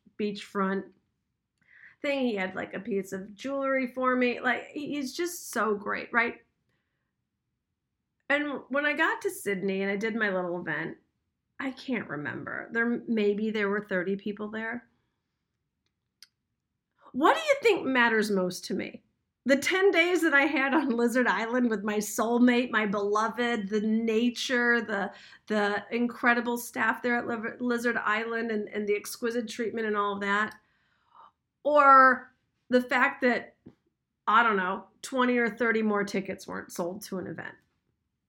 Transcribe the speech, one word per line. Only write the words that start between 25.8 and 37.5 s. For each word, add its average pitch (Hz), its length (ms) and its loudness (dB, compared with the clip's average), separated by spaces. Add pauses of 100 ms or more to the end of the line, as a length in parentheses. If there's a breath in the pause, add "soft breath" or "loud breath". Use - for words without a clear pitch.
incredible 240 680 2
staff 233 460 0
there 240 140 0
at 240 100 -4
Liv-, 226 340 -6
Lizard 240 360 0
Island 226 540 -2
and, 214 180 -2
and 208 200 -2
the 208 60 4
exquisite 226 540 -4
treatment 226 380 -4
and 208 100 0
all 202 180 0
of 196 60 -6
that? 202 340 0 (1120 soft breath)
Or 269 680 8 (380)
the 247 100 4
fact 262 420 0
that, 240 320 0 (720)
I 220 160 6
don't 220 140 4
know, 190 280 -2 (180)
twenty 247 360 2
or 233 120 2
thirty 226 320 0
more 208 200 2
tickets 196 440 -6
weren't 190 260 -12
sold 180 300 -8
to - 160 -10
an 170 80 -8
event? - 280 -12 (760)